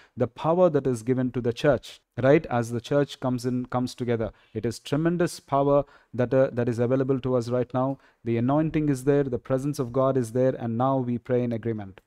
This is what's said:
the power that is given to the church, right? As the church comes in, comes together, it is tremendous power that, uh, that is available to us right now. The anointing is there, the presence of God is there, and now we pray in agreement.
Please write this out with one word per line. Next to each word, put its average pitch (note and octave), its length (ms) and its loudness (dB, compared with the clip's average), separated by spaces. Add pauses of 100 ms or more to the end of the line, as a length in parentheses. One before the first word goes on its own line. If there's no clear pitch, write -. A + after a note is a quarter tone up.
(160)
the B2 120 0
power F3 420 2
that C#3 180 0
is A#2 160 -2
given B2+ 280 0
to B2 100 -4
the A#2 100 0
church, - 480 0 (240)
right? D3 220 4
As A#2+ 260 -2
the A#2+ 80 -4
church C#3+ 400 -2
comes B2+ 260 -4
in, B2 200 -2
comes B2+ 300 -4
together, A2+ 360 -2 (220)
it A2 120 -4
is A2+ 140 -4
tremendous E3 640 -2
power C#3 420 2 (300)
that, B2 200 0
uh, C3 200 4
that A#2+ 160 0
is A2+ 100 -2
available C3 400 0
to B2+ 160 -2
us A#2 140 -2
right B2 240 -2
now. C3+ 240 -2 (260)
The A#2 140 0
anointing D3+ 500 0
is B2+ 160 -2
there, C#3+ 220 2
the A#2+ 140 -4
presence C3+ 380 -2
of A#2+ 140 -4
God C3 240 2
is A#2+ 160 0
there, B2+ 240 2
and A2+ 220 -4
now C3+ 220 0
we B2 180 -2
pray B2 260 0
in A#2+ 80 -2
agreement. G#2+ 560 -6